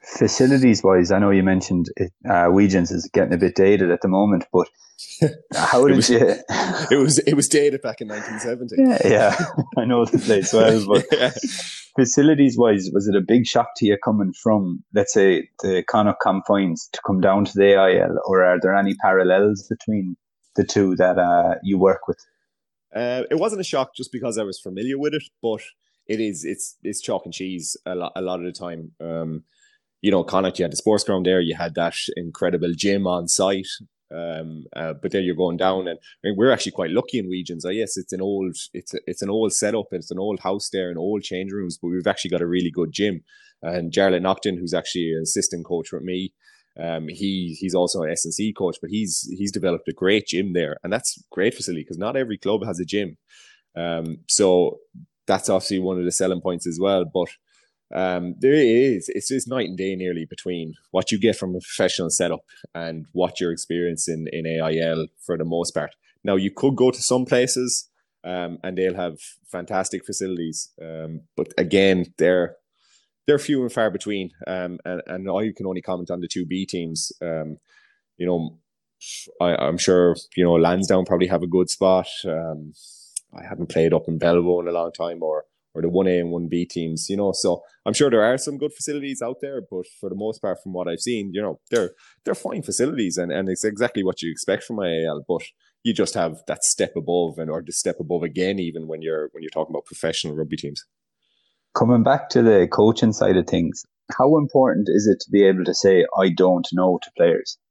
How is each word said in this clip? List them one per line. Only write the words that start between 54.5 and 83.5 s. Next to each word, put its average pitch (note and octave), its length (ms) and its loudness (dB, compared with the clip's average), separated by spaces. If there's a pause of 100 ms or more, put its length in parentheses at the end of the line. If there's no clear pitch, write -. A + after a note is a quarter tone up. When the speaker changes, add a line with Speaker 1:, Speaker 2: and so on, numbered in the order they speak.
Speaker 2:
that's G2 220 -2
obviously F#2+ 300 -2
one F#2 200 -4
of F2 60 -4
the F2 80 -2
selling F#2 260 -2
points F2 260 -6
as E2 160 -8
well. G2 220 2
But E2+ 240 -4 (640)
um, F2+ 460 -4
there C3 140 4
is, B2 560 2
it's, - 220 -6
it's C3 160 -4
night A#2+ 200 -4
and F#2 100 -10
day F#2+ 180 -4
nearly F2+ 300 -6
between E2+ 500 -10 (160)
what F#2 200 -2
you G#2+ 80 -2
get G#2+ 160 2
from F#2 200 -6
a F2+ 40 -6
professional F2+ 500 -4
setup E2 320 -2 (340)
and E2 380 -10
what F2 260 -2
you're F2 120 0
experiencing E2+ 800 -4
in D#2+ 140 -8
A D#2+ 140 -4
I D#2+ 180 -2
L D#2+ 300 -2 (180)
for F2 120 -4
the E2 80 -4
most E2 260 -4
part. D2 240 -6 (280)
Now, G2+ 120 0
you G2 160 0
could C3+ 240 0
go B2 160 4
to B2 100 -6
some B2+ 240 0
places, B2 640 -2 (340)
um, F2 400 -8
and F#2 140 -8
they'll F#2 180 0
have F2 220 -6 (340)
fantastic F#2+ 540 -6
facilities. F2 640 -8 (100)
Um, D#2+ 400 -12 (140)
but - 120 -4 (100)
again, F#2+ 600 2
they're, F2 400 2 (680)
they're C#3+ 140 2
few C#3+ 220 -2
and A#2+ 100 -4
far A2+ 180 0
between. G2 420 -8 (140)
Um, F2+ 400 -8
and, F2+ 220 -8
and F#2 220 -10
I G2+ 260 -2
can F#2+ 100 -10
only F#2 160 -6
comment F2+ 300 -8
on F2 80 -6
the F2 80 -10
two F#2 180 -6
B F#2 200 -6
teams. E2 460 -8 (100)
Um, D#2 360 -8 (600)
you F2+ 100 -6
know, E2+ 320 -4 (800)
I, F2 140 2
I'm D#2+ 220 -2
sure, F2+ 380 4 (200)
you F2+ 80 2
know, E2+ 100 4
Lansdowne F2+ 520 2
probably F2+ 220 0
have F2 140 0
a F2+ 60 -6
good F2+ 220 0
spot. F#2 380 2 (180)
Um, D#2+ 480 -8 (600)
I E2+ 140 -18
haven't F2 220 -8